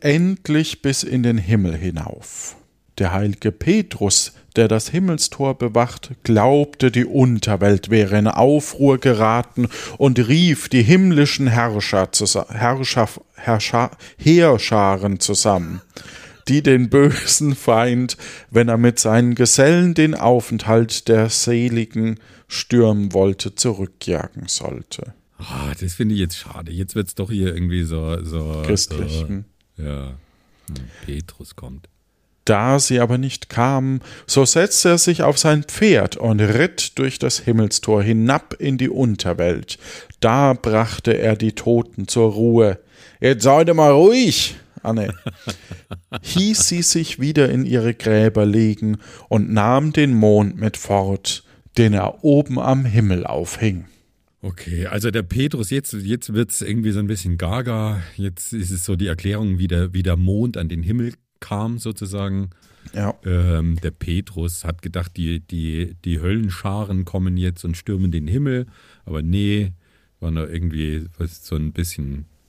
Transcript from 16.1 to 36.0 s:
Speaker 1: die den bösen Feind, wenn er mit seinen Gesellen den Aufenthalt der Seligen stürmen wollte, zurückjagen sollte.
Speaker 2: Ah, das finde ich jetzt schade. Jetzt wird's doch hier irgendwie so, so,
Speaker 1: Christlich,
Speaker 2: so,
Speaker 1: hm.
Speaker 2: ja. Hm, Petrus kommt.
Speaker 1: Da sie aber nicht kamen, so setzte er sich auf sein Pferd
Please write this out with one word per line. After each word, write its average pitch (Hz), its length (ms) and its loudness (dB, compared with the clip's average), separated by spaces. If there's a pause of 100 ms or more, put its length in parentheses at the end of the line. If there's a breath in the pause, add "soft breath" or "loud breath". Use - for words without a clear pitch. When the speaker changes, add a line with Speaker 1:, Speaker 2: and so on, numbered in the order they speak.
Speaker 1:
die 143 160 2
den 127 260 4
bösen 143 680 2
Feind, 123 640 0 (320 loud breath)
wenn 117 180 4
er 117 100 2
mit 120 220 4
seinen 117 360 4
Gesellen 160 580 4
den 156 220 2
Aufenthalt 117 920 2
der 113 220 4
Seligen 117 920 -2 (280 soft breath)
stürmen 107 640 2
wollte, 98 420 0
zurückjagen - 920 -6
sollte. - 640 -10 (260)
Speaker 2:
Ah, 71 400 -10
das 87 160 -6
finde 107 180 0
ich 101 60 0
jetzt 85 180 -4
schade. - 340 -14
Jetzt 92 220 -8
wird's 104 220 -6
doch 98 160 -6
hier 95 240 0
irgendwie 87 280 -2
so, 80 400 -4
so, 78 420 -6
Speaker 1:
Christlich, 78 480 -4
Speaker 2:
so, 80 140 -4
Speaker 1:
hm. 98 180 -10 (320)
Speaker 2:
ja. 71 300 -10 (600)
Hm, 76 80 -12 (300)
Petrus - 500 -14
kommt. - 320 -18 (580)
Speaker 1:
Da 113 340 2
sie 131 200 0
aber 120 200 2
nicht 135 300 -8
kamen, 131 520 -2 (240 loud breath)
so 139 200 4
setzte 180 440 2
er 170 80 6
sich 170 240 0
auf 143 160 2
sein 151 260 2
Pferd 151 540 2